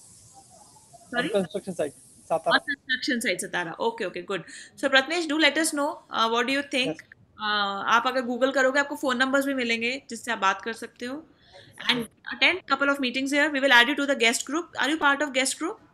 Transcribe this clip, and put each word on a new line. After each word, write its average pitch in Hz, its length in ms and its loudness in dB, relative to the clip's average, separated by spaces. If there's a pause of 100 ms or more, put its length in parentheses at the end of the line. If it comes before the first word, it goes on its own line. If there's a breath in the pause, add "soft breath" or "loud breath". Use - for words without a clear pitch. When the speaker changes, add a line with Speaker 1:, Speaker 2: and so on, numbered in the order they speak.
(1120)
Speaker 1:
Sorry? 247 180 0
Speaker 2:
On 427 60 -2
construction 190 460 -2
site। 147 160 -4 (420)
सतारा। 170 140 2
Speaker 1:
और 262 60 6
कंस्ट्रक्शन 262 600 -2
साइट 220 200 -2
सतारा। 175 320 -4 (160)
ओके, 226 160 -4
ओके, 180 180 -6
गुड। 180 220 -6 (360 loud breath)
So 277 100 0
प्रथमेश, 294 360 4
do 302 180 0
let 285 200 4
us 320 140 -2
know, 285 100 0 (320)
uh, 226 140 2
what 240 160 0
do 269 60 2
you 277 80 -2 (100)
think? 262 140 0
Speaker 2:
यस। - 200 -8 (340)
Speaker 1:
Uh, 202 500 -2
आप 240 140 4
अगर 254 160 0
Google 254 320 0
करोगे, 262 260 2
आपको 285 160 -4
फोन 262 200 -2
नंबर्स 262 300 2
भी 277 80 -2
मिलेंगे 233 380 -2 (180)
जिससे 233 220 -8
आप 214 60 -4
बात 196 240 2
कर 233 100 -6
सकते 233 340 -12
हो। 285 160 -10 (680 loud breath)
And 240 140 0 (300)
attend 294 380 0
couple 277 220 2
of 277 100 -4
meetings 262 320 -2
here. 285 180 4
We 277 100 0
will 262 140 8
add 240 140 6
you 277 80 0
to 277 100 0
the 269 140 2
guest 233 260 2
group. 330 320 -6
Are 254 100 0
you 320 140 -2
part 277 200 2
of 277 120 -10
guest 262 240 -2
group? 370 180 -8 (140)